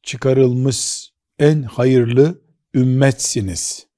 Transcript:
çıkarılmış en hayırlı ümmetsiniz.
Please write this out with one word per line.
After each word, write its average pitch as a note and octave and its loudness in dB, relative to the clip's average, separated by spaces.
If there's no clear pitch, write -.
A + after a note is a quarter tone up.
çıkarılmış C3 -2
en D3+ 2
hayırlı B2+ 2
ümmetsiniz. B2+ -2